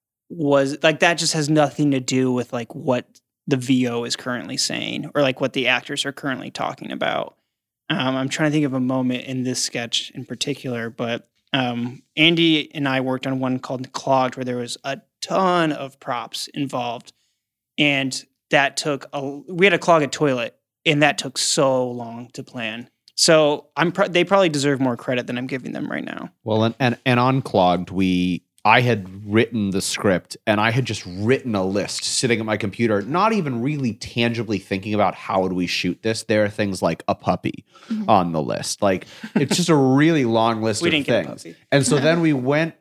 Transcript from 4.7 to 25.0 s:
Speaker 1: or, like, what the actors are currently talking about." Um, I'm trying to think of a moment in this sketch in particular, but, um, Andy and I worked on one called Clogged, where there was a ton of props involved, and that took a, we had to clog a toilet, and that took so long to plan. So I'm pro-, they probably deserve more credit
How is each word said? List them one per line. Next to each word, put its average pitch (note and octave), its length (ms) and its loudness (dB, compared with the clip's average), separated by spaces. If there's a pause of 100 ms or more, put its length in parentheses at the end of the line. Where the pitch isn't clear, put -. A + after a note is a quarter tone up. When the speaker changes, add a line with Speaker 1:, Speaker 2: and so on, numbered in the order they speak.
Speaker 1:
or, D3 80 2
like, C3 200 2
what C3 100 -2
the B2+ 160 -2
actors B2+ 380 0
are - 80 -6
currently - 360 -8
talking - 440 -6
about." - 420 -4 (560)
Um, C3 240 0
I'm C3 140 -2
trying D#3 220 0
to - 20 -2
think D3+ 140 2
of B2+ 60 -4
a C3 60 0
moment B2+ 460 0
in C3 180 -6
this B2+ 200 -4
sketch - 500 -6
in C3 100 -10
particular, A#2+ 680 -6
but, A#2 360 -6 (260)
um, B2 500 -2 (120)
Andy D#3+ 600 2
and C#3+ 120 -2
I C3 140 0
worked B2+ 240 -4
on C3+ 140 -2
one C3 180 -2
called C3 360 -8
Clogged, C3 440 0
where C3 80 -6
there B2 120 -4
was A#2+ 260 -8
a C3+ 180 -8 (200)
ton F3 500 2
of C3+ 280 -10
props - 540 -8
involved, B2+ 580 -6 (680)
and C#3 440 0 (280)
that C#3+ 260 2
took D3 360 -4
a, C#3+ 140 -6
we D#3+ 380 -2
had G3 60 6
to E3 80 2
clog E3 240 4
a C#3 40 -2
toilet, B2+ 480 -2 (300)
and D3 160 4
that D3 160 4
took - 220 -8
so C3 500 2
long A#2+ 440 -12
to C3+ 100 -12
plan. A#2 440 -10 (280)
So D#3 600 4
I'm E3 160 2
pro-, G3 160 0
they F3 160 2
probably G3 260 4
deserve C#3+ 300 2
more B2+ 160 0
credit B2 300 -4